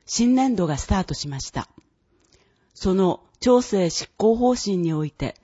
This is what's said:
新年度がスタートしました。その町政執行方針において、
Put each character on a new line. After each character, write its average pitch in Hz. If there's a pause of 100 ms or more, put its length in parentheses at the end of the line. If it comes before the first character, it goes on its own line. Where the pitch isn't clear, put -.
新 240
年 262
度 180
が 151
ス -
タ -
ー 185
ト 147
し -
ま 139
し -
た。 - (1040)
そ 190
の 185 (180)
町 247
政 190
執 -
行 226
方 247
針 208
に 165
お 156
い 143
て、 -